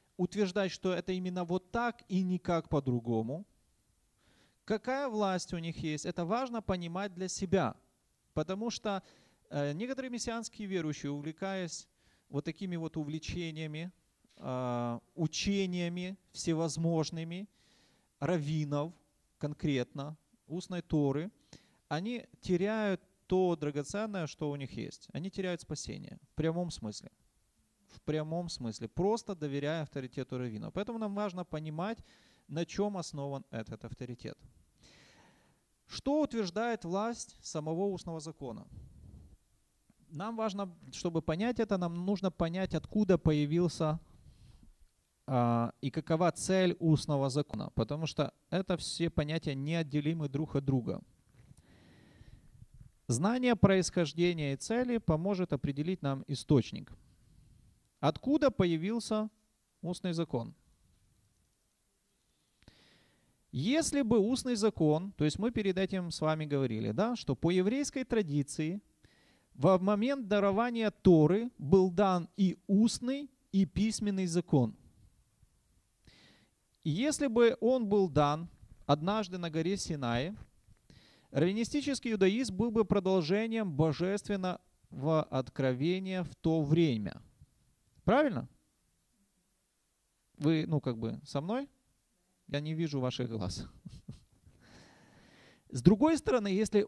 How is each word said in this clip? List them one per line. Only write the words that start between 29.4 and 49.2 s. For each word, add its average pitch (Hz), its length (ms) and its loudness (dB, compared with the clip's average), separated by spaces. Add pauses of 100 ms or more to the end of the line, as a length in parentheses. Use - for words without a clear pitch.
авторитету 131 560 -6
раввина. 113 320 -6
Поэтому 220 280 -6
нам 208 160 -4
важно 190 300 -4
понимать, 156 540 -6 (500)
на 160 160 -2
чем 202 320 -2
основан 139 540 -8
этот 113 340 -10
авторитет. 120 540 -12 (1500)
Что 294 360 0
утверждает 226 600 -2
власть 202 580 -6
самого 160 440 -4
устного 170 340 -6
закона? 143 460 -12 (1400)
Нам 202 280 -10
важно, 202 400 -4 (160)
чтобы 165 300 -2
понять 220 380 0
это, 208 180 2
нам 175 280 -2
нужно 190 240 0
понять, 175 440 -2
откуда 190 440 4
появился, 156 800 2 (1300)
а, 117 540 2
и 135 100 -4
какова 165 400 2
цель 185 480 2
устного 147 520 2
закона, 123 440 -4
потому 147 320 -2
что - 260 -2 (180)
это 185 260 -2
все 165 340 -4
понятия 156 440 -2